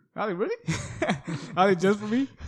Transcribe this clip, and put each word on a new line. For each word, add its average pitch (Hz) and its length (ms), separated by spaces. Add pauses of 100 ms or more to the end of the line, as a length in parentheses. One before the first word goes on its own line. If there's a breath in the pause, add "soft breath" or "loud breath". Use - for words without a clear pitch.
(160 soft breath)
I 190 120
was - 20
like, 175 100
"Really?" 349 220
<laughs> - 960
I 180 80
was 202 60
like, 180 80
"Just 196 200
for 214 80
me?" 254 220 (180)